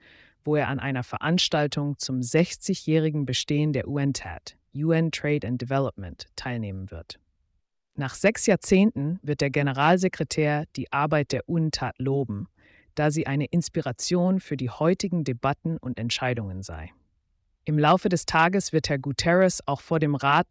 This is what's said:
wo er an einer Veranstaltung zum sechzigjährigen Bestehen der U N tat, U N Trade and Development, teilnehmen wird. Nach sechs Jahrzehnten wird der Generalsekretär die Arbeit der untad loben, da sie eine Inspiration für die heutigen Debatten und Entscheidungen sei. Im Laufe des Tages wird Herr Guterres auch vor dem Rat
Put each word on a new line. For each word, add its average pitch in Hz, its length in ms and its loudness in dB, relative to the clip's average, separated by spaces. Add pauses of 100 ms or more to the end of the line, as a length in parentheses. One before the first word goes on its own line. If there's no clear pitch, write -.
(420)
wo 151 120 0
er 135 120 2
an 135 120 -2
einer 131 240 -4
Veranstaltung 147 960 -2
zum 127 240 -4
sechzigjährigen 156 1000 0
Bestehen 147 460 0
der 135 160 -2
U 143 120 -4
N 139 140 0
tat, - 440 -12 (180)
U 156 160 0
N 165 200 2
Trade 147 360 -2
and 123 140 -4
Development, 123 640 -4 (100)
teilnehmen 104 540 -8
wird. - 300 -16 (760)
Nach 135 200 -6
sechs - 320 2
Jahrzehnten 185 760 4
wird 143 200 -2
der 139 100 2
Generalsekretär 147 1120 2 (100)
die - 160 -6
Arbeit 147 400 2
der 127 160 -4
untad 156 520 -2
loben, 127 480 -2 (480)
da 151 160 2
sie 151 160 -2
eine 143 180 0
Inspiration 175 920 0
für - 180 -6
die 127 140 -4
heutigen 170 520 0
Debatten 139 540 -2
und 127 220 -8
Entscheidungen 117 640 -4
sei. 80 260 -12 (760)
Im 151 140 2
Laufe 170 300 4
des 180 160 0
Tages 175 480 2
wird 156 160 0
Herr 143 100 0
Guterres 170 680 2
auch 143 120 -4
vor 160 200 -2
dem 147 160 2
Rat 147 360 2